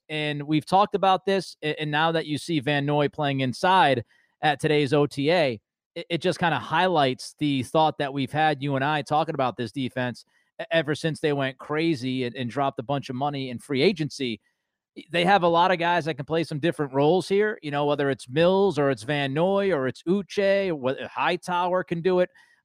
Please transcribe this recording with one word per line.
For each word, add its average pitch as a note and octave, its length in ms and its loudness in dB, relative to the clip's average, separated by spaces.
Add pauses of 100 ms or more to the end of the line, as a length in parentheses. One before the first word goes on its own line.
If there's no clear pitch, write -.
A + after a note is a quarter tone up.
And D3 340 -4
we've D3+ 220 -2
talked G3+ 300 2
about F#3 300 4
this, G3 360 -2
a-, - 180 -4
and D3+ 120 -4
now D#3+ 200 2
that D#3+ 140 -2
you D3 120 -4
see D#3+ 220 -2
Van C#3+ 260 0
Noy D3 240 2
playing C#3 320 -2
inside C#3 640 2 (380)
at C#3+ 180 0
today's D3 340 2
O D3 120 4
T C#3+ 260 -2
A, C#3+ 280 0 (360)
it, E3+ 140 -12
it E3+ 120 -2
just F3+ 180 0
kinda D#3+ 200 0
highlights D#3 800 0
the C#3 240 0
thought D#3 340 2
that C#3 160 -4
we've C#3 180 -4
had, D3+ 300 0
you C#3+ 140 -2
and C3 80 0
I, D3+ 180 0
talking D3+ 340 -2
about C3 220 -2
this A#2 140 -4
defense B2 540 -6 (360)
e-, E3+ 100 -8
ever D#3 240 0
since D#3+ 240 -4
they D3 140 0
went C3+ 240 -4
crazy C3 680 -2
and, A#2+ 100 -8
and B2 140 -6
dropped C#3 300 -2
a B2 40 -6
bunch C#3 260 -4
of B2+ 60 -8
money C3+ 340 -4
in A#2 100 -8
free C3+ 220 -2
agency. C#3+ 580 0 (720)
They E3+ 140 0
have F#3+ 180 4
a F3 60 6
lot E3+ 220 4
of F3+ 80 0
guys E3+ 260 0
that D#3+ 80 -2
can C3+ 120 -8
play D#3+ 200 0
some D#3 120 -8
different C#3+ 360 -2
roles D3+ 340 4
here, G#3 340 0
you D3+ 80 -8
know, C#3+ 160 0
whether C#3+ 240 2
it's C3 200 -4
Mills F3 500 2
or C#3 120 4
it's G#2+ 120 -4
Van C#3 300 -2
Noy G3 400 0
or C3 160 0
it's - 140 -10
Uche, G3 680 0
wh-, C3 360 -4
Hightower F3 760 -2
can E3+ 160 -6
do F3+ 220 2
it. F3+ 80 0 (360)